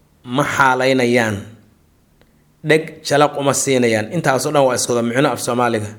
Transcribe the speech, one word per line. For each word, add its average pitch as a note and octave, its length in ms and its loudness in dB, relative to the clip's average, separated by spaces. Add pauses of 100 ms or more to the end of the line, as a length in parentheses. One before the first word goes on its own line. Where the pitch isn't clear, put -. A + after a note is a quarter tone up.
(260)
ma B2+ 180 -2
xaalaynayaan, B2+ 920 2 (1300)
dheg D#3 200 2 (240)
jalaq D3 320 2
uma C#3 140 0
siinayaan. A#2 580 0
Intaasoo D3 400 -2
dhan C#3+ 140 4
waa B2 100 0
isku A#2 180 -4
wada A#2 140 0
micno C3+ 240 0
af A#2 80 -6
Soomaaliga. A#2 480 -2 (120)